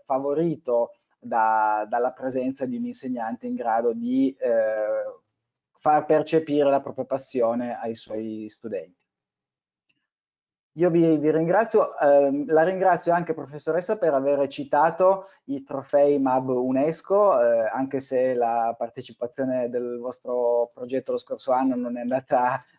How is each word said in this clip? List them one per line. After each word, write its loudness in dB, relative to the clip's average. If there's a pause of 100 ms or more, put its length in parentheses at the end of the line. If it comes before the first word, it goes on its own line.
favorito -2 (260)
da, 0
dalla -2
presenza -6
di -4
un -6
insegnante -8
in -6
grado 0
di, 0
eh, 0 (1040)
far 2
percepire 2
la 2
propria -8
passione -2
ai -8
suoi -10
studenti. -12 (1700)
Io 2
vi, 6
vi 2
ringrazio, 2
ehm, 4
la 6
ringrazio 2
anche, -2
professoressa, -4
per 2
aver 2
citato 0 (220)
i -8
trofei 2
mab 0
unesco, 2
eh, 2
anche -4
se 0
la 0
partecipazione -6
del -6
vostro -2
progetto -6
lo -2
scorso -8
anno 2
non -6
è -8
andata 0 (220)